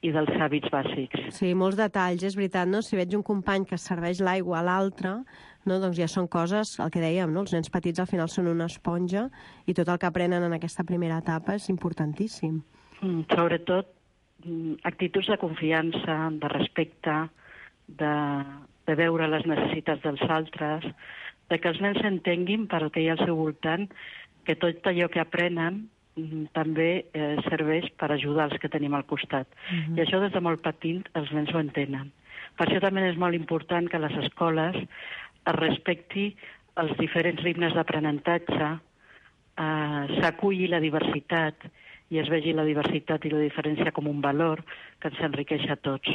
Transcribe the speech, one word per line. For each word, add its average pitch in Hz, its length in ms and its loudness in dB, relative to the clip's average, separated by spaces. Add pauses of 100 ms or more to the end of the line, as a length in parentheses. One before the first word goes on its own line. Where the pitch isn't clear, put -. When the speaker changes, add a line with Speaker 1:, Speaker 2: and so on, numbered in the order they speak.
Speaker 1:
i 165 100 2
dels 151 180 2
hàbits 151 400 0
bàsics. - 640 -4
Speaker 2:
Sí, 185 220 0
molts 190 220 2
detalls, 185 460 0
és 190 120 -2
veritat, 185 320 0
no? 196 140 2
Si - 140 -2
veig 180 200 0
un 208 80 2
company 196 420 0
que 180 120 -4
serveix 175 440 -2
l'aigua 180 380 2
a 170 40 0
l'altre, 190 600 0 (420)
no? 190 160 2
Doncs 180 160 0
ja 165 100 2
són 180 200 0
coses, 180 520 0
el 165 120 0
que 170 100 0
dèiem, 165 320 2
no? 180 80 0
Els 196 120 -2
nens 165 200 0
petits 175 260 0
al 180 80 2
final 165 220 0
són 185 180 0
una 170 220 2
esponja 180 600 0 (360)
i 180 80 0
tot 175 160 2
el 175 80 4
que 180 80 0
aprenen 175 380 2
en 170 100 2
aquesta 165 320 -4
primera 170 320 0
etapa 165 380 0
és 208 140 -6
importantíssim. 160 920 -2 (400)
Speaker 1:
Mm, 175 220 0 (100)
sobretot 170 560 2 (560)
mm, 165 280 -4 (100)
actituds 180 440 0
de 208 100 2
confiança, 160 960 0
de 151 160 -4
respecte, 151 680 -2 (680)
de, 151 260 -2 (720)
de 156 80 2
veure 165 320 4
les 156 180 2
necessitats 156 580 0
dels 147 260 -2
altres, 160 560 -2 (640)
de 165 120 2
que 175 80 2
els 160 120 -2
nens 202 200 2
s'entenguin 185 680 0
pel 160 240 0
que 165 120 0
hi 160 60 4
ha 165 80 2
al - 80 2
seu 170 120 2
voltant, 160 520 -2 (560)
que 160 100 2
tot 170 320 0
allò 175 220 2
que 170 120 0
aprenen, 175 680 0 (260)
mm, 156 380 -6
també, 160 600 2
eh, 151 220 0 (140)
serveix 160 480 2
per 147 140 0
ajudar 147 400 2
els 156 100 -6
que 151 80 -4
tenim 143 260 0
al 139 100 -2
costat. - 420 -4 (240)
Speaker 2:
Mhm. 165 260 -2
Speaker 1:
I 170 40 2
això 185 200 2
des 196 120 0
de 190 80 0
molt 165 200 0
petit 170 520 -4
els 147 200 -4
nens 151 200 0
ho 165 60 2
entenen. 139 520 -4 (460)
Per 170 100 2
això - 140 4
també 190 280 2
és 165 80 -2
molt 175 180 2
important 170 540 0
que 175 80 -2
a - 20 0
les 147 240 -2
escoles 165 540 0
es - 800 -6
respecti 170 800 0 (420)
els 156 200 0
diferents 160 460 0
ritmes 170 300 0
d'aprenentatge, 156 1080 0 (800)
eh, 151 640 0
s'aculli 185 460 2
la 170 120 2
diversitat 156 760 0 (540)
i 160 100 0
es 147 100 0
vegi 160 240 2
la 156 100 2
diversitat 151 640 0
i 156 80 0
la 151 60 2
diferència 151 520 0
com 151 160 -2
un 147 140 -2
valor 151 420 2 (360)
que - 100 -6
ens 143 120 -12
enriqueix 143 500 -2
a 143 40 0
tots. 135 400 -2